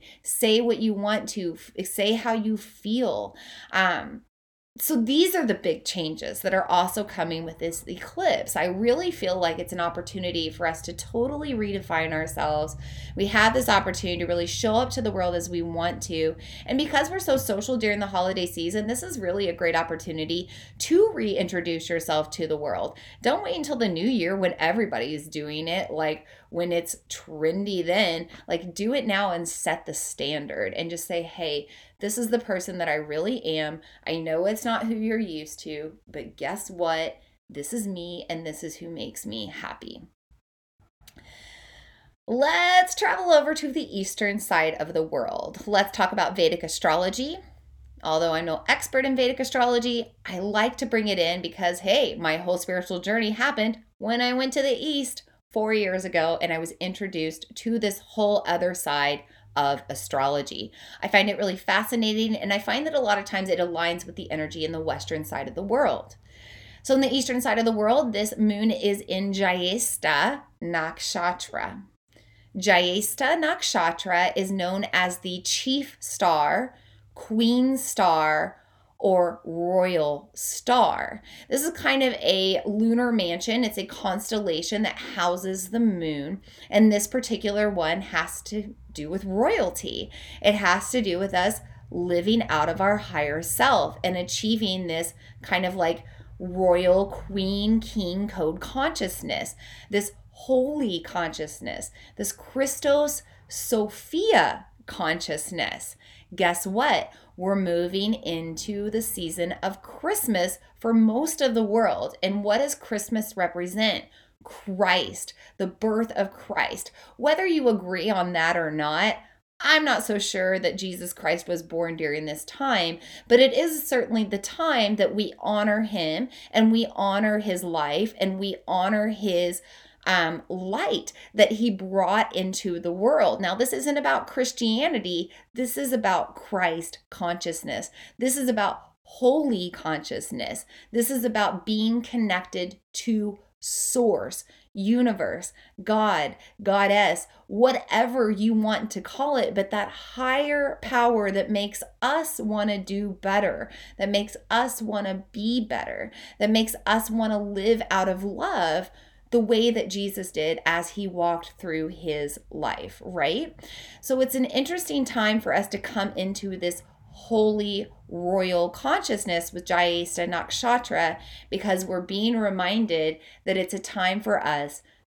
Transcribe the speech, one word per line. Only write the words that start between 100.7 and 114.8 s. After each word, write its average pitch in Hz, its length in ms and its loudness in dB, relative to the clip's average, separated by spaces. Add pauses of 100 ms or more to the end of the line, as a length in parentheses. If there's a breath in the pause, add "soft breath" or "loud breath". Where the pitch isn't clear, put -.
consciousness, - 880 -6 (280 loud breath)
this 208 160 -4
Christos 285 880 0 (260 soft breath)
Sophia 220 1200 2 (240)
consciousness. 160 1080 -4 (400 loud breath)
Guess 175 320 2
what? 220 460 2 (240 loud breath)
We're 190 180 0
moving 185 600 0
into 165 720 -6
the 220 120 -2
season 175 520 -4 (100)
of 196 180 -4
Christmas 208 800 -2 (180 soft breath)
for 233 160 0
most 226 460 4
of 262 140 4
the 220 100 4
world. 196 580 2
And 202 220 0
what 208 140 2
does 277 180 0
Christmas 214 640 -4
represent? 180 680 0 (380 soft breath)
Christ, 185 880 0 (240 loud breath)